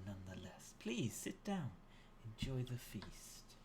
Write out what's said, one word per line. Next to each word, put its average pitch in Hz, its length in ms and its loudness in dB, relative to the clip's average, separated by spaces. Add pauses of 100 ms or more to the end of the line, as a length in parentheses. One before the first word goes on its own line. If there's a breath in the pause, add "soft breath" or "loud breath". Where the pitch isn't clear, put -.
nonetheless. 92 720 -4
Please 208 360 4
sit - 300 0
down. 180 260 4 (540 loud breath)
Enjoy 127 380 4
the 123 140 2
feast. - 800 -6 (100)